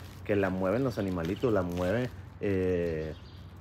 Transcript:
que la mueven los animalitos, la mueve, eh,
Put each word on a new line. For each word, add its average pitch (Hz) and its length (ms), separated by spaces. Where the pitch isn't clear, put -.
que 107 120
la 98 120
mueven 95 340
los 120 160
animalitos, 98 540
la 98 100
mueve, 90 460
eh, 85 760